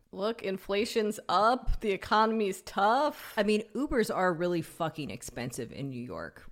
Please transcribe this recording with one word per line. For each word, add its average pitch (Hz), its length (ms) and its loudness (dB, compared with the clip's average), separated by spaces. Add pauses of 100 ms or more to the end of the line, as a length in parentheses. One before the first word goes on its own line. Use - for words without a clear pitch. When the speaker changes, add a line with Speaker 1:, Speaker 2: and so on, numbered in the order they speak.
(120)
Speaker 1:
Look, 208 320 -4
inflation's 208 840 -2
up. 220 540 4
The 214 100 0
economy's 220 720 2
tough. 247 720 2
Speaker 2:
I 214 80 2
mean, 214 200 2 (120)
Ubers 220 380 0
are 185 200 4
really 175 280 0
fucking 156 480 -6
expensive 120 640 -8
in 139 160 -8
New 123 120 -8
York 82 400 -10 (100)